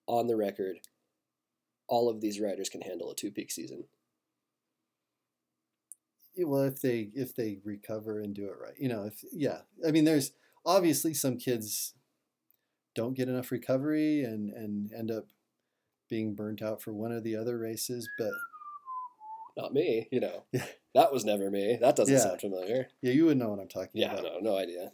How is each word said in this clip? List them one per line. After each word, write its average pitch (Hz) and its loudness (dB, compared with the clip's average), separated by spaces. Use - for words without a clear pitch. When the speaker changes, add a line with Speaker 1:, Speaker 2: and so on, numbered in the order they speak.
Speaker 1:
on 117 2
the 117 2
record, 101 0
all 120 6
of 110 0
these 104 -2
riders 98 -2
can - -8
handle 87 -6
a - -12
two-peak - -6
season? - -10
Speaker 2:
Yeah, 180 0
well, 139 4
if 139 0
they, 117 0
if 127 -4
they 107 -4
recover 107 -6
and 104 -6
do 101 -8
it 95 -10
right, - -14
you 139 -2
know, 110 -2
if, - -10
yeah. 131 -2
I 156 6
mean, 156 8
there's, 151 4
obviously 165 4
some 127 0
kids 113 -2
don't 120 -2
get 127 0
enough 127 -2
recovery 147 2
and, 107 -4
and 104 -6
end 113 -6
up 110 -4
being 110 -2
burnt 107 -6
out 107 -4
for 113 -10
one 110 -4
of 117 -4
the 113 -2
other 120 -2
races, 113 -6
but 107 -2
Speaker 1:
Not - -8
me, 127 0
you 123 -2
know. 95 -6
Speaker 2:
Yeah. 127 -4
Speaker 1:
That 147 8
was 123 0
never 101 0
me. 101 2
That 135 6
doesn't 135 6
Speaker 2:
Yeah. 135 10
Speaker 1:
sound 95 2
familiar. 101 -4
Speaker 2:
Yeah, 123 2
you 151 8
would 151 6
know 120 0
what 101 -4
I'm 95 -12
talking 95 -6
Speaker 1:
Yeah, 98 2
Speaker 2:
about. 95 -4
Speaker 1:
no, 87 -2
no 98 2
idea. 90 -4